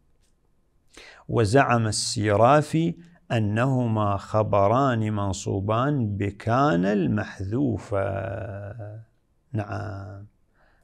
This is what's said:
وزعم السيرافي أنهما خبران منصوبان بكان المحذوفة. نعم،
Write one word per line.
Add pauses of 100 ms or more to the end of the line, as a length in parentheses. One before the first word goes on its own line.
(1300)
وزعم
السيرافي (380)
أنهما
خبران
منصوبان
بكان
المحذوفة. (1500)
نعم، (580)